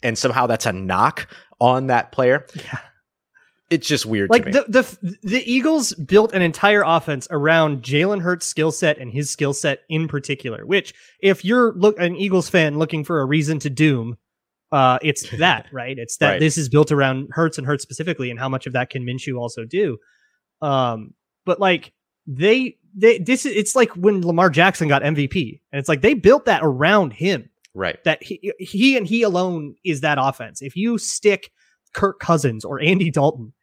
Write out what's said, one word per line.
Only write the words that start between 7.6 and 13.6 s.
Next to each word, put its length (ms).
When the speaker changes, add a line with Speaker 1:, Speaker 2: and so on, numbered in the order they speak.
Speaker 2:
Jalen 400
Hurts' 240
skill 260
set 260
and 140
his 180
skill 220
set 280
in 180
particular, 580
which 280
if 240
you're 300
look, 260
an 160
Eagles 320
fan 300
looking 260
for 160
a 60
reason 340